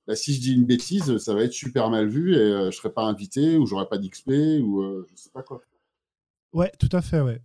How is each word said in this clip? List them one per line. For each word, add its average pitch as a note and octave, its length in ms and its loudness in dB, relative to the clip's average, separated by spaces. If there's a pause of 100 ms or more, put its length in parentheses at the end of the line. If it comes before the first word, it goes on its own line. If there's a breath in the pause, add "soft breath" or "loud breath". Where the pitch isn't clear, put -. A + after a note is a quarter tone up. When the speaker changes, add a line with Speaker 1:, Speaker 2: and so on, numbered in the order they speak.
Speaker 1:
bah, A2 80 -2
si C#3+ 180 -2
je C3 80 -4
dis B2+ 140 2
une B2 100 6
bêtise, B2+ 520 0
ça G#2+ 180 -2
va G#2+ 80 2
être B2 100 -2
super B2 380 -2
mal A2 160 0
vu E3 260 0
et, D3 60 4
euh, G2+ 320 2
je - 60 -10
serai - 140 -8
pas A2+ 120 -4
invité A2 540 0
ou C3 100 4
j'aurai F#2+ 200 -2
pas G2+ 120 -4
d'X F#2+ 220 -10
P D3+ 380 0
ou, G2+ 220 0
euh, F#2+ 300 -6
je - 100 -20
sais - 80 -20
pas C3 140 -14
quoi. B2 180 -16 (880)
Speaker 2:
Ouais, F3 180 0 (100)
tout - 120 2
à F3+ 100 2
fait, D#3+ 200 0
ouais. A#2+ 240 -2